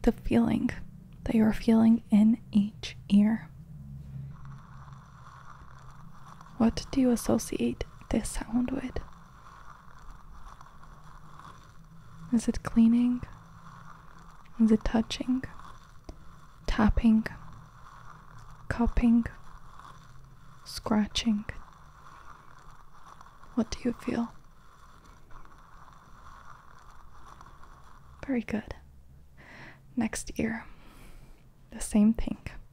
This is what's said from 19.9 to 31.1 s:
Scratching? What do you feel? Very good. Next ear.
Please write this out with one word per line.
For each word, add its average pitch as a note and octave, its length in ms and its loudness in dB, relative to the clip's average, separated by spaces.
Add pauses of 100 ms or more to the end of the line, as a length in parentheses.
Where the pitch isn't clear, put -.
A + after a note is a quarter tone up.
Scratching? G#3+ 800 0 (2000)
What A3+ 160 0
do - 120 -8
you B3 80 0
feel? A#3 380 -4 (4000)
Very C4 160 0
good. - 320 -4 (1200)
Next - 400 -4
ear. A3+ 260 -4 (1080)